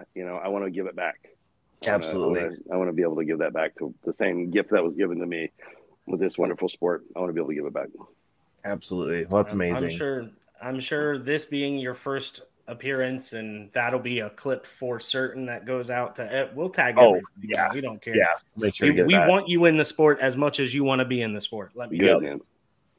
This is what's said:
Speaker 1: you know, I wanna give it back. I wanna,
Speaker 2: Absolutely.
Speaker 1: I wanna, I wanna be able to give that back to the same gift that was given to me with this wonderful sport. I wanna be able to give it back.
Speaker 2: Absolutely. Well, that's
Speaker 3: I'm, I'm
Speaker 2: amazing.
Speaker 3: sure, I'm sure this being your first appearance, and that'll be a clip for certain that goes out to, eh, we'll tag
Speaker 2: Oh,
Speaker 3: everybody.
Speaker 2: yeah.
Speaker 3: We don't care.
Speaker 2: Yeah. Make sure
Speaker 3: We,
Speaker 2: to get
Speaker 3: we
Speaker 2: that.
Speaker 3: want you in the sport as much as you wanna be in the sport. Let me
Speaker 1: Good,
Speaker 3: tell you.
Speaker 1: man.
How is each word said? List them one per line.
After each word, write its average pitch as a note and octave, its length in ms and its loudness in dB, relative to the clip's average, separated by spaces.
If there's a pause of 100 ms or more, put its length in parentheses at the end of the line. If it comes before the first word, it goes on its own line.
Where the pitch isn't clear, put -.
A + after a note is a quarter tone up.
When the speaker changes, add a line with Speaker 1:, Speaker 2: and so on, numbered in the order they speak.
(140)
Speaker 1:
you F#2 120 -10
know, F2+ 120 -8
I F2 120 -6
wanna G2+ 200 -2
give F#2 160 -6
it F2 100 -10
back. F2 220 -4 (680)
I A2+ 60 2
wanna, G#2 40 4 (100)
Speaker 2:
Absolutely. E2 340 0
Speaker 1:
I E2+ 40 -2
wanna, E2+ 120 -6 (180)
I F#2 40 0
wanna F#2 160 0
be D#2+ 80 2
able E2 160 2
to D#2+ 80 -2
give D#2 140 -2
that D#2+ 140 0
back D#2+ 260 -2
to D2 140 -6 (120)
the E2+ 80 -4
same F2 380 -2
gift F#2+ 200 0
that G2 120 4
was E2 120 -2
given F2 240 -2
to F2 60 -6
me E2+ 260 -6 (540)
with F2+ 140 -4
this F#2 180 -2
wonderful F2+ 320 -2
sport. F2 340 -4 (120)
I - 40 -6
wanna F2+ 140 -4
be E2 80 -2
able C#2+ 80 -4
to D#2 60 -4
give D2 100 -4
it C#2 80 -8
back. C#2 140 -6 (760)
Speaker 2:
Absolutely. F2 600 -4
Well, G2+ 180 2
that's G2+ 100 -4
Speaker 3:
I'm, G2 80 0
I'm F2 100 0
Speaker 2:
amazing. C3 180 -2
Speaker 3:
sure, C3+ 400 -6 (320)
I'm C3 180 -8
sure D3 380 -2
this D3 280 -2
being C#3+ 320 -4
your B2+ 160 -6
first C3+ 480 -8 (260)
appearance, B2+ 680 -4
and G#2+ 400 -10
that'll A#2+ 260 0
be A#2+ 200 -4
a G#2+ 120 -6
clip C3 340 -4
for B2 340 -8
certain C3 460 -4
that A#2+ 200 -10
goes B2 260 -4
out B2 240 -4
to, A#2 180 -8
eh, C3+ 220 0
we'll E3 140 -4
tag B2 280 0
Speaker 2:
Oh, A#2+ 120 12
Speaker 3:
everybody. G2 400 0
Speaker 2:
yeah. E2+ 240 0
Speaker 3:
We C#3 80 -4
don't A2+ 200 -8
care. A2+ 140 -8
Speaker 2:
Yeah. G2+ 100 6 (320)
Make G#2+ 160 0
sure - 140 2
Speaker 3:
We, D3 60 6
Speaker 2:
to - 20 2
get F2 120 6
Speaker 3:
we F3+ 60 6
Speaker 2:
that. - 160 8
Speaker 3:
want G3 180 4
you E3+ 180 4
in D#3+ 120 6
the D3+ 80 4
sport D3 340 4
as C3 160 0
much C#3+ 240 0
as B2+ 140 0
you C#3+ 100 0
wanna C3 220 2
be B2 160 -2
in A2 120 -4
the G#2 80 -8
sport. G2+ 340 -10
Let A#2+ 160 -10
me E2+ 80 -2
Speaker 1:
Good, F#2+ 80 6
Speaker 3:
tell F2+ 160 6
you. D2 60 -6
Speaker 1:
man. C#2 120 -8 (580)